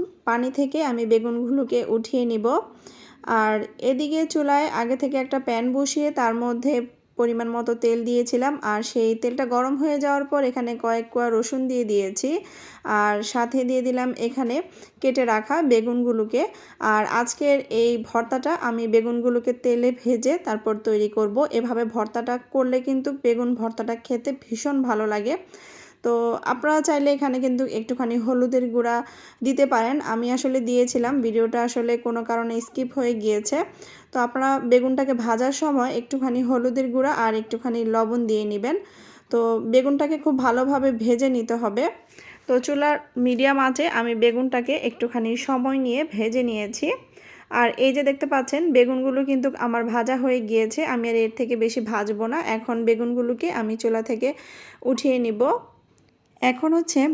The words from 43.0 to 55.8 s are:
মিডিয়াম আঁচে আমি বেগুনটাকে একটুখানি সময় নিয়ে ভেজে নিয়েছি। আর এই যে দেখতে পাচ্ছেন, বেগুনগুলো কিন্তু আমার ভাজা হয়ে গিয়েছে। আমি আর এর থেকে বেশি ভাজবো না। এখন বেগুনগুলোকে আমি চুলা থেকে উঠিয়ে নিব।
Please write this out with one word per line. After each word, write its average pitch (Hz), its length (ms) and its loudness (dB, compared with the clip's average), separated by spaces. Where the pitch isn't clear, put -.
মিডিয়াম 254 420 2
আঁচে 262 300 2
আমি 233 260 0
বেগুনটাকে 240 640 2
একটুখানি 233 560 -2
সময় 269 400 -2
নিয়ে 254 240 0
ভেজে 220 320 0
নিয়েছি। 214 440 -4
আর 240 160 4
এই 262 160 4
যে 285 100 0
দেখতে 277 240 0
পাচ্ছেন, 277 340 0
বেগুনগুলো 254 540 4
কিন্তু 269 220 0
আমার 233 260 0
ভাজা 233 320 0
হয়ে 254 240 0
গিয়েছে। 220 440 0
আমি 240 220 -2
আর 226 100 0
এর 226 180 2
থেকে 247 200 -2
বেশি 226 260 0
ভাজবো 214 460 -2
না। 262 100 -2
এখন 226 280 -4
বেগুনগুলোকে 240 680 0
আমি 220 240 -4
চুলা 226 260 -2
থেকে 233 260 -2
উঠিয়ে 254 380 0
নিব। 226 220 -2